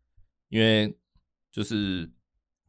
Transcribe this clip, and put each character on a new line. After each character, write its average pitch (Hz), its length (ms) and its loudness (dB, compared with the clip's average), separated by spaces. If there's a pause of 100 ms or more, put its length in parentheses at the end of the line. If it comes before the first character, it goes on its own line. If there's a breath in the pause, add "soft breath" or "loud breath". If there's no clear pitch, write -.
(480)
因 110 100 -4
为 110 380 2 (560)
就 104 100 -6
是 98 480 -4 (580)